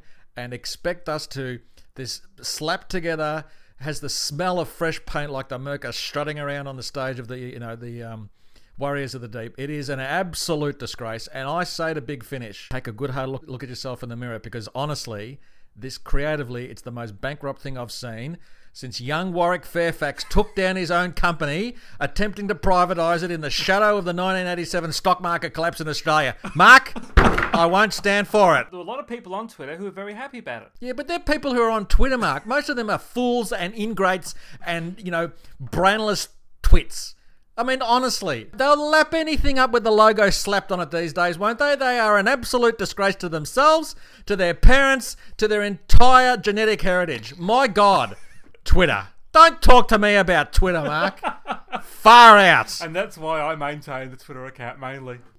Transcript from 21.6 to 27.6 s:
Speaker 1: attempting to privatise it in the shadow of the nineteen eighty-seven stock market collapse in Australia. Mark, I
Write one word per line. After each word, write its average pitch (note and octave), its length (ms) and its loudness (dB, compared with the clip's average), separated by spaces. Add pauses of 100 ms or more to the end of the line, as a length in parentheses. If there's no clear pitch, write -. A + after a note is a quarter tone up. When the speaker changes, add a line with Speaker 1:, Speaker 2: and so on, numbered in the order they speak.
Speaker 1:
attempting G3+ 520 -4
to G3+ 60 -4
privatise E3+ 680 0
it F3+ 80 -6
in E3 80 -6
the D3+ 100 -8
shadow G#3 480 0
of F#3+ 60 -4
the F3 80 -4
nineteen F#3 360 -4
eighty-seven E3+ 440 -6
stock F#3 300 -2
market E3+ 320 -4
collapse E3 260 -4
in D#3+ 80 -8
Australia. D3+ 480 -2 (200)
Mark, A#3 360 8 (260)
I - 500 2